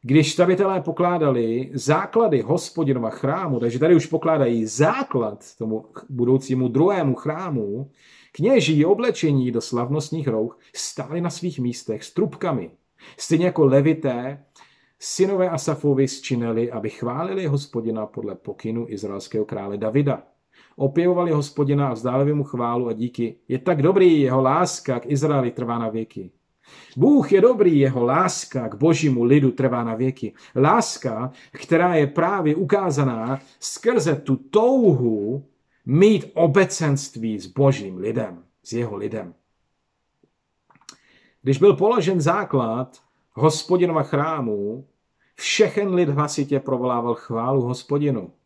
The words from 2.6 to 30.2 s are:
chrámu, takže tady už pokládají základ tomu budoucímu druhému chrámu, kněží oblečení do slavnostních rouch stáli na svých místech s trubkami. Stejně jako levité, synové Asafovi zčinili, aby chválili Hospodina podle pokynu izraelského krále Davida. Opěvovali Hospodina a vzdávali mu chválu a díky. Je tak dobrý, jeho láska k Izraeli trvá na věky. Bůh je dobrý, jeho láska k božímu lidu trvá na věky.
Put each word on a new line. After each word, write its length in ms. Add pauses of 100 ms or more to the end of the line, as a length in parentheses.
chrámu, 500
takže 200
tady 160
už 100
pokládají 600
základ 800 (120)
tomu 280 (240)
budoucímu 580
druhému 480
chrámu, 760 (400)
kněží 540
oblečení 680
do 100
slavnostních 680
rouch 320 (140)
stáli 480
na 80
svých 300
místech 440
s 100
trubkami. 580 (460)
Stejně 280
jako 200
levité, 800 (560)
synové 500
Asafovi 580
zčinili, 640
aby 180
chválili 580
Hospodina 580
podle 300
pokynu 540
izraelského 560
krále 320
Davida. 460 (520)
Opěvovali 560
Hospodina 560
a 60
vzdávali 400
mu 100
chválu 440
a 60
díky. 420 (120)
Je 120
tak 220
dobrý, 400
jeho 200
láska 580
k 120
Izraeli 400
trvá 280
na 100
věky. 420 (680)
Bůh 340
je 100
dobrý, 380
jeho 240
láska 680
k 60
božímu 480
lidu 280
trvá 320
na 120
věky. 380 (220)